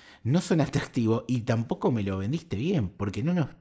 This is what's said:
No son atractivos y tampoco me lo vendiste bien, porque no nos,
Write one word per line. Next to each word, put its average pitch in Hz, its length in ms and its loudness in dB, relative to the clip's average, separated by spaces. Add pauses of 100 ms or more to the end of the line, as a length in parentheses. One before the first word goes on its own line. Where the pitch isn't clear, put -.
(240)
No 147 160 4
son 170 200 2
atractivos 117 680 0
y 123 140 -2
tampoco 117 500 0
me 113 140 0
lo 95 140 -2
vendiste 113 360 -4
bien, 123 360 0
porque 101 340 -4
no 175 100 0
nos, 156 140 0 (120)